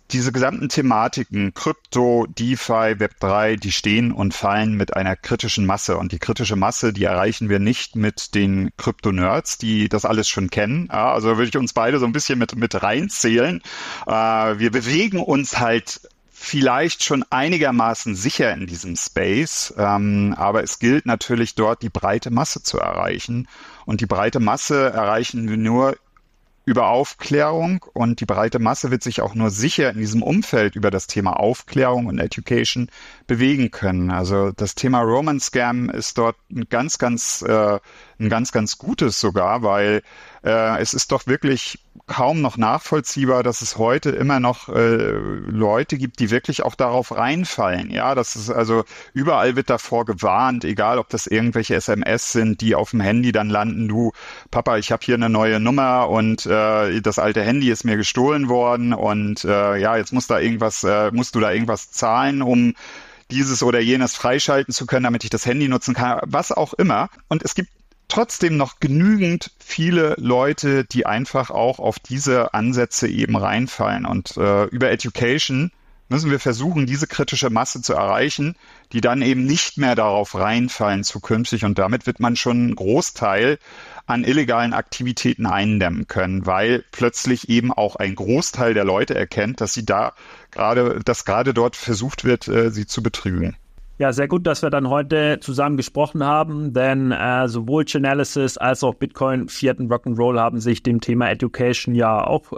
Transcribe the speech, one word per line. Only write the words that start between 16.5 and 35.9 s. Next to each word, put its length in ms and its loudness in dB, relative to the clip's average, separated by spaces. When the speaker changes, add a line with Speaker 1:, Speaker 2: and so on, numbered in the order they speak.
Speaker 1:
schon 280 0
einigermaßen 840 0
sicher 400 0
in 140 -8
diesem 280 -10
Space, 800 -2
ähm, 600 2
aber 240 2
es 160 -8
gilt 300 2
natürlich 480 -2
dort, 260 0
die 80 -6
breite 400 -2
Masse 320 -2
zu 160 -4
erreichen. 720 -4
Und 160 -2
die 60 0
breite 320 0
Masse 520 2
erreichen 580 -2
wir 80 -2
nur 380 2
über 220 2
Aufklärung 1080 0
und 280 0
die 40 -4
breite 320 0
Masse 320 0
wird 140 0
sich 180 -4
auch 140 -2
nur 140 2
sicher 400 0
in 80 -4
diesem 260 0
Umfeld 540 2
über 140 2
das 160 -2
Thema 300 0
Aufklärung 680 0
und 140 -4
Education 680 0
bewegen 420 2
können. 420 0
Also 420 0
das 200 -4
Thema 280 2
Romance 460 0
Scam 420 0
ist 280 -6